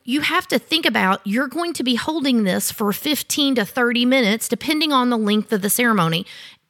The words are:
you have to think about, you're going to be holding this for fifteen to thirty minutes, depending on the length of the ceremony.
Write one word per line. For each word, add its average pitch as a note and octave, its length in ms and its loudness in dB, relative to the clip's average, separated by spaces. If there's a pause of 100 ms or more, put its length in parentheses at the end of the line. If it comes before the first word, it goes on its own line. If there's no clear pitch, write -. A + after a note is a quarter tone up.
you C4+ 180 -2
have F4 260 0
to A#3+ 100 2
think - 280 0
about, G3+ 380 2
you're A#3+ 240 -2
going E4+ 260 -4
to - 80 -4
be A#3+ 140 0
holding C4 480 0
this G3 280 0
for G#3 220 -2
fifteen C#4+ 600 -2
to G#3+ 100 2
thirty A#3+ 400 0
minutes, A#3 420 2
depending D4+ 420 -2
on B3 200 2
the A#3+ 80 0
length G#3+ 340 0
of G#3 80 2
the G3+ 80 -2
ceremony. F#3+ 560 2 (460)